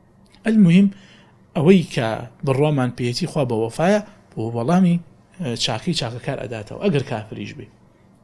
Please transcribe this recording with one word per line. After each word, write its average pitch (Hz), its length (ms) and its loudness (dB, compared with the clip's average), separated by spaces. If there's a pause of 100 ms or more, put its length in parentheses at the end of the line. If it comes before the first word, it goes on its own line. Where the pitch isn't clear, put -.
(440)
ئەلموهیم، 202 440 6 (680)
ئەوەی 170 280 6
کە 120 240 -2 (380)
بڕوامان 135 500 2
پێیەتی 123 300 -4
خوا 143 180 -2
بە 120 180 -2
وەفایە، 170 380 0 (280)
بۆ - 140 -10 (120)
وەڵامی، 170 440 2
ئە، 135 600 -10
چاکەی 127 360 -4
چاکەکار 123 440 -6
ئەداتەوە، 113 440 -12
ئەگەر 151 200 0
کافریش 110 520 -10
بێ. - 120 -16 (580)